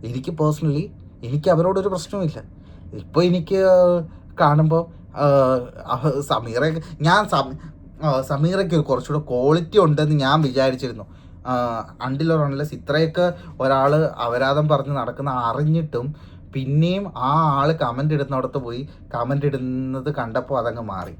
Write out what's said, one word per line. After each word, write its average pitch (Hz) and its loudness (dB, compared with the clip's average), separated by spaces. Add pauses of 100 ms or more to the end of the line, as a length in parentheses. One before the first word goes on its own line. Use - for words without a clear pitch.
എനിക്ക് 127 -8
പേഴ്സണലി 156 -2 (340)
എനിക്ക് 147 -2
അവരോടൊരു 185 2
പ്രശ്നവുമില്ല. 175 -6 (500)
ഇപ്പോൾ 156 0
എനിക്ക് 180 2 (800)
കാണുമ്പോൾ, 156 4 (420)
ഏഹ്, 135 4 (340)
അഹ് 135 -2
സമീറ, 120 -2 (380)
ഞാൻ 185 4
സമ-, 135 -2 (460)
ആ, 139 2
സമീറയ്ക്ക് 165 0
ഒരു 156 4
കുറച്ചുകൂടെ 143 -2
ക്വാളിറ്റി 151 4
ഉണ്ടെന്ന് 156 4
ഞാൻ 151 4
വിചാരിച്ചിരുന്നു. 127 0 (420)
ആ, 127 -2 (520)
until 139 -2
or 156 4
unless 139 -4
ഇത്രയൊക്കെ 160 0 (280)
ഒരാൾ 135 4 (100)
അപരാധം 135 0
പറഞ്ഞ് 139 0
നടക്കുന്ന 131 -6
അറിഞ്ഞിട്ടും 139 -2 (380)
പിന്നെയും 160 0
ആ 127 0 (280)
ആൾ 147 2
കമന്റ് 147 -2
ഇടുന്നിടത്ത് 135 -2
പോയി 123 -8 (260)
കമന്റ് 139 -2
ഇടുന്നത് 131 -4
കണ്ടപ്പോൾ 123 -4
അതങ്ങ് 113 -4
മാറി. 92 -10